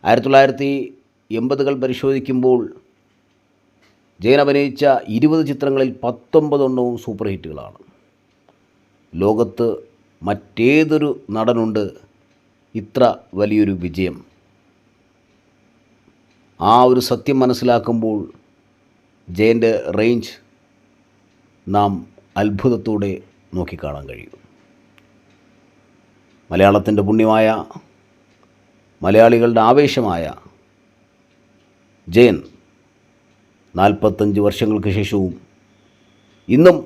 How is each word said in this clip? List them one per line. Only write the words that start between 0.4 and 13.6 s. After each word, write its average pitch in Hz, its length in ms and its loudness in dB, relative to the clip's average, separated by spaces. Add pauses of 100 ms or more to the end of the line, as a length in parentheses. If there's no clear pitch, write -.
എൺപതുകൾ 139 340 -2 (120)
പരിശോധിക്കുമ്പോൾ 127 720 0 (1600)
ജയൻ 135 240 4
അഭിനയിച്ച 143 360 -2 (320)
ഇരുപത് 151 340 2
ചിത്രങ്ങളിൽ 135 400 -2 (140)
പത്തൊമ്പതെണ്ണവും 131 880 -2 (120)
സൂപ്പർ 104 280 -8
ഹിറ്റുകളാണ്. 73 460 -16 (1400)
ലോകത്ത് 110 460 -2 (600)
മറ്റേതൊരു 147 800 0 (280)
നടനുണ്ട് 110 460 -2 (960)
ഇത്ര 107 220 -4 (360)
വലിയൊരു 104 340 0 (100)